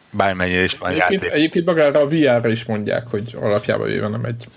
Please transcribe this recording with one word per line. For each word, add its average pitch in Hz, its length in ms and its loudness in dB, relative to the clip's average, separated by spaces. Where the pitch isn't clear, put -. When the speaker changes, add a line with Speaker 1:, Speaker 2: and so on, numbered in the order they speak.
Speaker 1:
bármennyire 92 520 0
is 92 160 0
van 90 120 -4
Speaker 2:
Egyébként, 90 320 2
Speaker 1:
játék. 90 160 -2
Speaker 2:
egyébként 165 280 0
magára 151 340 4
a 143 80 2
V 147 40 -2
R-ra 123 380 4
is 113 140 -2
mondják, 104 440 -4
hogy 110 320 -6
alapjában 107 460 0
véve 107 220 -2
nem 113 160 -4
egy, 117 320 -8